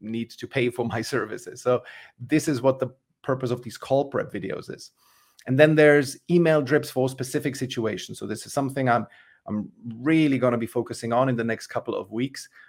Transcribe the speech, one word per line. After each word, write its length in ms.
need 300
to 160
pay 220
for 160
my 180
<laughs> 120
services. 480
So 220
this 300
is 120
what 200
the 80
purpose 280
of 120
these 160
call 280
prep 260
videos 420
is. 160
And 120
then 160
there's 440
email 320
drips 300
for 180
specific 480
situations. 640
So 80
this 180
is 80
something 380
I'm, 160
I'm 240
really 360
gonna 220
be 80
focusing 480
on 160
in 60
the 80
next 240
couple 260
of 160
weeks, 360